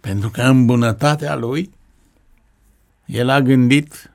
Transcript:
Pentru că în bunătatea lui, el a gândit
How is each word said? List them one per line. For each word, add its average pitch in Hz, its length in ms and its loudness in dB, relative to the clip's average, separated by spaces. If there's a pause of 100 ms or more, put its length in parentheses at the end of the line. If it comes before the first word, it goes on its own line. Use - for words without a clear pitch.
Pentru 101 300 -6
că 120 120 -8
în 131 240 4
bunătatea 131 680 0
lui, 139 360 -6 (1300)
el 123 240 -4
a 139 120 2
gândit 131 760 0